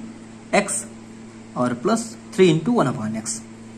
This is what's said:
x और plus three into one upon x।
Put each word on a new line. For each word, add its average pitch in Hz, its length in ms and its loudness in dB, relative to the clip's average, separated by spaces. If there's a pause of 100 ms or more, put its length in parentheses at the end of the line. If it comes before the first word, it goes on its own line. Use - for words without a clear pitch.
(560)
x 202 160 2 (840)
और 123 180 0
plus 208 440 0 (160)
three 170 260 8
into 226 200 2
one 139 160 2
upon 110 260 -4
x। - 80 -6 (480)